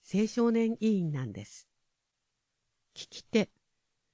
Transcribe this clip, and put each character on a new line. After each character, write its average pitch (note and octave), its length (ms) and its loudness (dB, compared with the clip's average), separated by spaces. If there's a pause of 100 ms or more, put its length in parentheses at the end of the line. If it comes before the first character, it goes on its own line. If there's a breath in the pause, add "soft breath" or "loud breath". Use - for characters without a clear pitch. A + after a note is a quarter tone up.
(140)
青 G#3+ 140 2
少 A#3 240 2
年 A3+ 300 2
委 G#3+ 180 4
員 E3 120 0
な C3+ 120 -4
ん A2+ 80 -8
で G2+ 140 -12
す。 - 240 -20 (1300)
聞 - 140 -16
き - 120 -18
手。 - 280 0 (640)